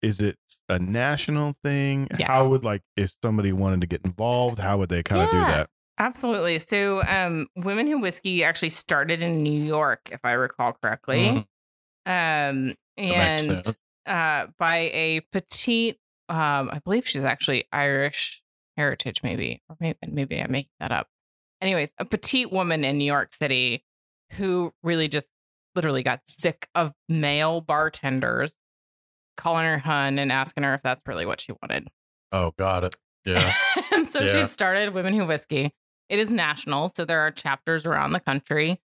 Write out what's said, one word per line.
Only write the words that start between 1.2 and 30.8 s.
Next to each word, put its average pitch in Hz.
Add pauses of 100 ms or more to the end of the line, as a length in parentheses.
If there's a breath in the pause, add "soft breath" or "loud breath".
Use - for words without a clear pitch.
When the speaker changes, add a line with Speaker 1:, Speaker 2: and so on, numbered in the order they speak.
Speaker 1:
thing? 139 (100)
Speaker 2:
Yes. -
Speaker 1:
How 131
would, 131
like, 107 (120)
if 95
somebody 107
wanted 95
to 87
get 85
involved, 117
how 98
would 92
they 87
kinda 98
do 453
Speaker 2:
Yeah, 370
Speaker 1:
that? 76 (280)
Speaker 2:
absolutely. 208
So, 202
um, 175 (100)
Women 196
Who 294
Whiskey 180
actually 165
started 165
in 170
New 151
York, 151
if -
I 120
recall 123
correctly. 123
Speaker 3:
Mm-hmm. 226 (680)
Speaker 2:
Um, 151
Speaker 3:
That - (220)
makes 170
Speaker 2:
and, 92
Speaker 3:
sense. - (300)
Speaker 2:
uh, 156 (120)
by 165
a 160 (120)
petite, 226 (300)
um, 151
I 147
believe 214
she's 135
actually 131
Irish 143 (340)
heritage, 139
maybe, 69
or 160
maybe, 165 (100)
maybe 147
I'm 135
making 139
that 135
up. 69 (540)
Anyways, 185
a -
petite -
woman 170
in 139
New 143
York 143
City 127 (480)
who 180 (100)
really 165
just 147 (460)
literally 147
got 127
sick -
of 160 (160)
male 156
bartenders 135 (800)
calling 165
her 160
hun 139
and 139
asking 135
her 135
if 139